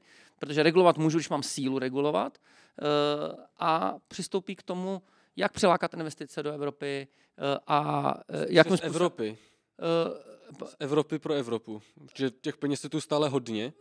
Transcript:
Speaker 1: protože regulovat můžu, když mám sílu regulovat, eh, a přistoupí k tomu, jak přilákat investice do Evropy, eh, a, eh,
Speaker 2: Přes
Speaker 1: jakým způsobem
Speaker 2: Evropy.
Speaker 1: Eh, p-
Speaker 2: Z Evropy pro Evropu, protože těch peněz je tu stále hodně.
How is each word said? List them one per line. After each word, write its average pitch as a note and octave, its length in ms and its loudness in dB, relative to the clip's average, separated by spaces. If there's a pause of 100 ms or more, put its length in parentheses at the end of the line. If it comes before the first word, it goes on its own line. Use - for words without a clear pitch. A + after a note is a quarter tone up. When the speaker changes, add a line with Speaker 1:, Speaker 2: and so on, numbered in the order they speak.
(400)
Speaker 1:
protože D3 240 2
regulovat E3+ 340 8
můžu, D#3 200 2
když D3+ 120 -4
mám C#3+ 140 -2
sílu C3+ 360 -4
regulovat, D3 580 -2
eh, - 460 -16 (760)
a E3 360 0 (120)
přistoupí - 480 -6
k - 80 -20
tomu, F#3 380 -6 (340)
jak G3+ 160 -2
přilákat F3 420 2
investice D#3 500 -8
do D3 80 -6
Evropy, C#3 560 -6 (300)
eh, C#3 300 -2
a, D3 460 0 (160)
eh, D#3+ 80 -6
Speaker 2:
Přes D3+ 120 -2
Speaker 1:
jakým E3+ 280 8
způsobem E3 180 -4
Speaker 2:
Evropy. C3 420 -2 (420)
Speaker 1:
Eh, - 760 -4
p- - 80 -14
Speaker 2:
Z - 140 -16
Evropy D3+ 400 -2
pro D#3 140 -4
Evropu, A#2 480 -6 (260)
protože C3 240 -4
těch - 260 -8
peněz C#3+ 260 -4
je D3 60 -12
tu D3+ 120 -4
stále D3+ 280 0
hodně. A#2+ 520 -4